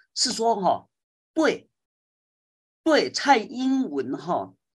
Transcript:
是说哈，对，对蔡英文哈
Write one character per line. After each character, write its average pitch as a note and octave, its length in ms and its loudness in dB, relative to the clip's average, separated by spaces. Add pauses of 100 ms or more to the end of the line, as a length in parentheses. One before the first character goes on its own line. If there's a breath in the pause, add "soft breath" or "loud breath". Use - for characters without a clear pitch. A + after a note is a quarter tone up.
(140 soft breath)
是 - 180 -4
说 G#3+ 300 0
哈， D3 240 0 (480)
对， C#4+ 340 0 (1160)
对 C4 280 2
蔡 - 260 4
英 B3+ 520 -2
文 C#3 260 -4
哈 C#3+ 380 -6 (260)